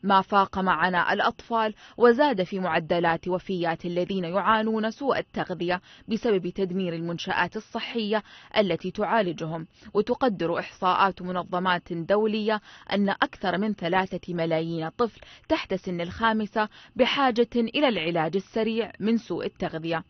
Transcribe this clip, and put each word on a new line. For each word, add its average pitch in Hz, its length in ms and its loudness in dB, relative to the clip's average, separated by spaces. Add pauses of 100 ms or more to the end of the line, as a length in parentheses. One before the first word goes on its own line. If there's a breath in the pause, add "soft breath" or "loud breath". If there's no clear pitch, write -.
ما 190 180 4
فاق 196 380 2
معنا 180 540 2
الأطفال 220 600 -2 (240 loud breath)
وزاد 240 460 6
في 190 160 -4
معدلات 170 680 0
وفيات 175 580 -4
الذين 180 380 -2
يعانون 220 680 0
سوء 269 280 -2
التغذية 175 640 -4 (260 loud breath)
بسبب 196 420 0
تدمير 185 440 -4
المنشآت 170 640 -4
الصحية 214 680 -4 (340 loud breath)
التي 185 340 0
تعالجهم. 170 760 -2 (260 loud breath)
وتقدر 202 680 0
إحصاءات 185 600 0
منظمات 180 720 -2
دولية 208 680 0 (320 loud breath)
أن 196 160 4
أكثر 190 480 0
من 208 160 -2
ثلاثة 185 600 -2
ملايين 165 560 -2
طفل - 320 -4 (280 loud breath)
تحت - 240 0
سن 185 280 -6
الخامسة 214 680 -2 (260 loud breath)
بحاجة 240 600 2
إلى 240 320 2
العلاج 165 480 0
السريع 220 640 -2
من 226 180 2
سوء - 280 -6
التغذية. 165 640 -6